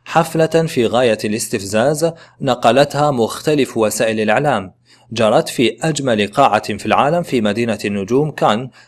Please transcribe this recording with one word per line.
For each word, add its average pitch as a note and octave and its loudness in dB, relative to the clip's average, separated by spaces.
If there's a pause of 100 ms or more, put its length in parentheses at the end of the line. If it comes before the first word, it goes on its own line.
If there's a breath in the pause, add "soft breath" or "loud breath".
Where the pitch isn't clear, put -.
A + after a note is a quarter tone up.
حفلة D#3+ 0
في D#3+ 0
غاية A2 2
الاستفزاز A#2 -2 (280 loud breath)
نقلتها C#3+ 2
مختلف B2+ 0
وسائل A2 0
الإعلام، A2 0 (380 soft breath)
جرت A2+ 2
في - 0
أجمل C3+ -2
قاعة G#2+ 0
في G2 -10
العالم C3 2
في C3+ -2
مدينة G#2 -2
النجوم G#2+ -2
كان، B2+ 0 (180 soft breath)